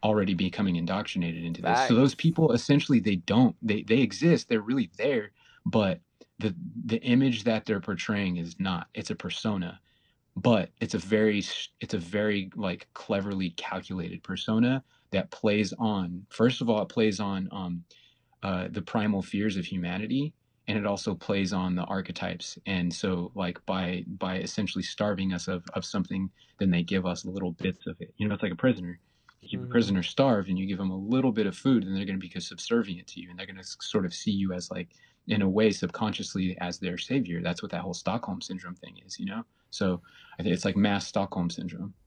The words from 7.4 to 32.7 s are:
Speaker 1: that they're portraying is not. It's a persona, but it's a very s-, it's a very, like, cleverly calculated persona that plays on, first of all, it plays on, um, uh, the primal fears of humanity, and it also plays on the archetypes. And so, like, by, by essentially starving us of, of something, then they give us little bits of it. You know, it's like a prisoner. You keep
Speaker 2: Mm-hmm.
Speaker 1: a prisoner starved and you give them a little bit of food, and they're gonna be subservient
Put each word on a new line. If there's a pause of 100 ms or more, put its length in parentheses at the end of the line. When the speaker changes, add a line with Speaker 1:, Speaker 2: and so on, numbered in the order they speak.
Speaker 1:
that
they're
portraying
is
not.
It's
a
persona, (560)
but (100)
it's
a
very
s-, (120)
it's
a
very,
like,
cleverly
calculated
persona (280)
that
plays
on,
first
of
all,
it
plays
on,
um, (600)
uh,
the
primal
fears
of
humanity, (340)
and
it
also
plays
on
the
archetypes.
And
so,
like,
by,
by
essentially
starving
us
of, (100)
of
something, (300)
then
they
give
us
little
bits
of
it.
You
know,
it's
like
a
prisoner. (420)
You
keep
Speaker 2:
Mm-hmm.
Speaker 1:
a
prisoner
starved
and
you
give
them
a
little
bit
of
food,
and
they're
gonna
be
subservient